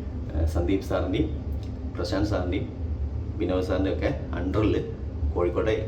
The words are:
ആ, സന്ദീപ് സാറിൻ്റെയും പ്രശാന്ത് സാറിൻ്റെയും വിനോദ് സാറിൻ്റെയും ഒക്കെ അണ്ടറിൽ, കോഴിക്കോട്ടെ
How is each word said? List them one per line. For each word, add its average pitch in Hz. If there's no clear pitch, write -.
ആ, 80
സന്ദീപ് 90
സാറിൻ്റെയും 90
പ്രശാന്ത് 104
സാറിൻ്റെയും 90
വിനോദ് 90
സാറിൻ്റെയും 92
ഒക്കെ 98
അണ്ടറിൽ, 98
കോഴിക്കോട്ടെ 90